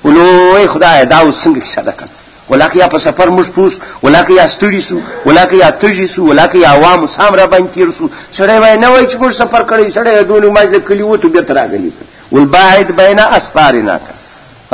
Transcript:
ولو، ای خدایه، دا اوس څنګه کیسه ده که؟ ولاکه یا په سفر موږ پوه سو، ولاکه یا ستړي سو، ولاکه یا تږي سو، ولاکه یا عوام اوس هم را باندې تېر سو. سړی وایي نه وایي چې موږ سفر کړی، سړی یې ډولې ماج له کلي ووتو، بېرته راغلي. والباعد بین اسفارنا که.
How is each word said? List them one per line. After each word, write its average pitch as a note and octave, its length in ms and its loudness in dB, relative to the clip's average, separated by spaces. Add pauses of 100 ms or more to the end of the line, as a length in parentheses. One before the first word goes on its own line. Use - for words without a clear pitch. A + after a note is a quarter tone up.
ولو، F3+ 520 4
ای G3+ 100 2
خدایه، D#3+ 380 2
دا D#3 140 0
اوس D#3 260 0
څنګه D3+ 140 0
کیسه - 240 -8
ده G2 100 -8
که؟ - 120 -18 (460)
ولاکه D3+ 280 0
یا F3+ 80 2
په D#3 120 -4
سفر F3 300 0
موږ F3+ 260 0
پوه F#3+ 160 0
سو، - 80 -14 (240)
ولاکه E3+ 300 2
یا F3+ 160 4
ستړي G3 400 -4
سو، F3 100 -8 (280)
ولاکه F3+ 300 2
یا F3+ 140 4 (100)
تږي F#3+ 340 -2
سو، F#3 120 -4
ولاکه E3+ 320 2
یا D#3+ 120 4
عوام E3 300 2
اوس D3 200 -6
هم G3+ 140 2
را F#3+ 120 2
باندې F#3 300 0
تېر F3 120 0 (100)
سو. D#3+ 120 -6 (220)
سړی G#3 300 0
وایي A3 140 4
نه A#3+ 140 0
وایي B3+ 160 2
چې B3+ 100 -6
موږ B3 160 -2
سفر A#3 380 -2
کړی، G#3+ 240 0
سړی A#3 220 -2
یې G#3 120 2
ډولې G#3 280 2
ماج G3+ 160 2
له G3+ 60 0
کلي G3+ 240 -4
ووتو، G#3 260 -2
بېرته D#3+ 220 -2
راغلي. G2+ 420 -4 (400)
والباعد F3 640 2
بین G3+ 240 2
اسفارنا C#3 760 0
که. - 140 -16 (600)